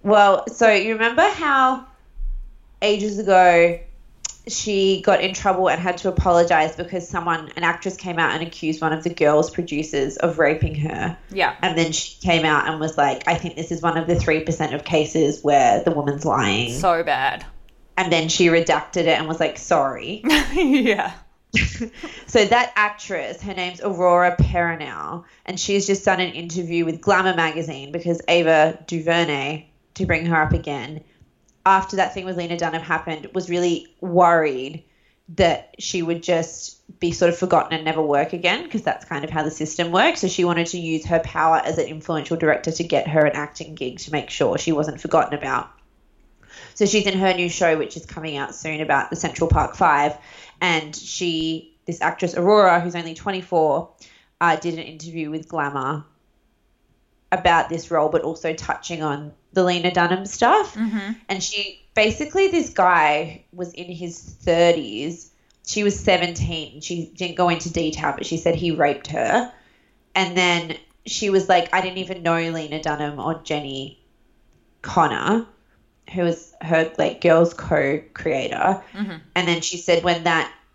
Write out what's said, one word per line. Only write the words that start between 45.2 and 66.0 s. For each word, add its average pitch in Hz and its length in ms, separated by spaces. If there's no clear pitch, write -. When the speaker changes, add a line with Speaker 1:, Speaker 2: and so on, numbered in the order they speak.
Speaker 1:
about. 131 320
So 214 120
she's 202 200
in 190 140
her 190 120
new 175 160
show, 165 300
which - 180
is 156 80
coming 156 320
out 139 200
soon, 156 240
about 147 300
the 170 60
Central 165 320
Park 156 280
Five. 151 420
And 156 340
she, 160 840
this 165 160
actress, 170 320
Aurora, 185 460
who's 170 160
only 165 180
twenty-four, 170 720
uh, 165 160
did 165 180
an 160 60
interview 160 500
with 160 180
Glamour 143 560
about 175 360
this 165 220
role, 156 180
but 160 140
also 160 320
touching - 480
on 147 300
the 180 120
Lena 175 280
Dunham 185 340
stuff. 339 480
Speaker 2:
Mm-hmm. 214 380
Speaker 1:
And 190 140
she, 202 420
basically 294 540
this 330 220
guy 160 840
was 175 200
in 175 140
his 170 340
thirties. 165 1120
She 214 160
was 202 160
seventeen. 170 840